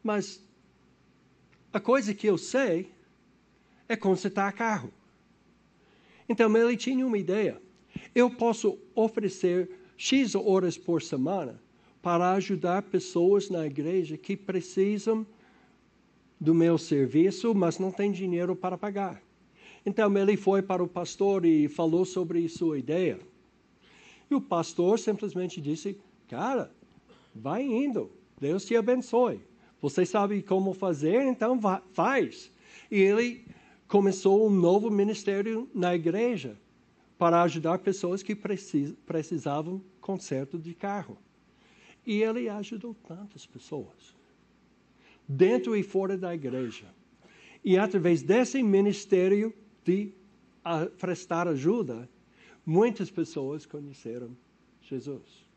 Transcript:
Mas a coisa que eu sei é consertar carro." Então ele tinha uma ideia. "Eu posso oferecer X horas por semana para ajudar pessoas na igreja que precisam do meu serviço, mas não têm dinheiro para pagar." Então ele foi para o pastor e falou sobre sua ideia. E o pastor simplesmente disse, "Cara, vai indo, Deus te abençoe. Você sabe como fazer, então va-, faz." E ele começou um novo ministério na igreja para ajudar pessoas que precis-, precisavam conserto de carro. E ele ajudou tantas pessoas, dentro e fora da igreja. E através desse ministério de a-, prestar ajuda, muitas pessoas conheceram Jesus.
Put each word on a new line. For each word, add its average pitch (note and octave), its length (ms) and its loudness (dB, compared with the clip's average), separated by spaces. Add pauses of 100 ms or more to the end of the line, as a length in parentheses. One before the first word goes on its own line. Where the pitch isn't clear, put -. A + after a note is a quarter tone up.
Mas G#3 400 -6 (1300)
a G#3 80 -2
coisa G#3+ 340 2
que G3+ 140 -2
eu F#3+ 100 4
sei F#3+ 540 -2 (960)
é A#3 80 -2
consertar G3 580 0
carro." G3 380 -4 (1400)
Então A3 300 4
ele A#3 180 4
tinha B3+ 300 -2
uma A#3 120 0
ideia. F#3+ 440 -2 (540)
"Eu A#3+ 140 6
posso A3+ 480 0 (180)
oferecer F#3 760 0 (280)
X C4 360 2
horas F#3+ 460 2
por E3 220 -2
semana C#3+ 600 -4 (400)
para F3 320 2
ajudar F#3+ 480 0
pessoas F#3+ 680 2
na E3 160 -4
igreja D#3 500 -4
que G3 180 -6
precisam G3+ 880 -2 (1160)
do D#3+ 160 4
meu E3 220 6
serviço, D#3+ 760 2
mas F3 240 2
não F#3+ 140 -2
têm G3+ 200 -2
dinheiro F3+ 440 -2
para F#3 220 -6
pagar." G3 440 -6 (640)
Então G3+ 320 2
ele G3 200 4
foi G3 260 2
para F#3 200 -2
o E3+ 40 0
pastor F#3 580 -2
e D#3 220 6
falou E3 360 2
sobre E3+ 460 -2
sua D#3+ 300 -2
ideia. D3+ 400 -2 (1080)
E - 60 -2
o C#4 80 0
pastor F3 560 0
simplesmente F#3 640 -4
disse, D#3 340 -6 (320)
"Cara, F3 440 -4 (640)
vai C#3+ 280 -4
indo, A#3 480 -2 (280)
Deus D#3+ 260 -2
te A#3 100 -2
abençoe. A#3 640 0 (420)
Você D3 240 0
sabe G3+ 360 0
como F#3+ 320 0
fazer, F#3 540 0
então B3+ 320 0
va-, G3 240 0 (100)
faz." G3 580 -2 (380)
E G#3 100 0
ele A3 460 2 (420)
começou G3 600 4
um - 20 4
novo G3 400 4
ministério G#3 840 -2
na F3+ 180 0
igreja E3+ 640 -2 (640)
para E3+ 220 4
ajudar E3 340 0
pessoas F#3 460 -4
que G#3+ 120 -6
precis-, F3+ 600 -6 (100)
precisavam D#3 760 -6 (200)
conserto D3 580 -6
de E3 160 -12
carro. F#3 440 -8 (880)
E G#3+ 180 0
ele A3+ 260 -2
ajudou G#3 460 -10 (120)
tantas F#3+ 380 -18
pessoas, - 680 -14 (1120)
dentro G#3 480 2
e G3+ 80 0
fora F#3+ 340 -2
da F#3 160 -6
igreja. B2+ 540 -8 (760)
E F#3 140 4
através F3 460 2
desse B3 400 2
ministério G3+ 880 2 (300)
de G3+ 300 0 (500)
a-, E3+ 240 -2
prestar E3+ 600 -4
ajuda, C#3+ 640 -2 (560)
muitas G3+ 460 2
pessoas D3+ 540 -6
conheceram B2 720 -14 (460)
Jesus. C3 640 -12 (120)